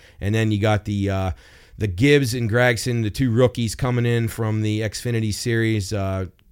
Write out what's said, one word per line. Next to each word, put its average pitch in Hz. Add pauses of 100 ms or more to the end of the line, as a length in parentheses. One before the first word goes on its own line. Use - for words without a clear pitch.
(200)
And 104
then 110
you 104
got 107
the, 101
uh, 95 (480)
the 110
Gibbs 127
and 120
Gragson, 120
the 107
two 127
rookies 117
coming 123
in 117
from 110
the 107
Xfinity 110
Series. 113
Uh, 95 (260)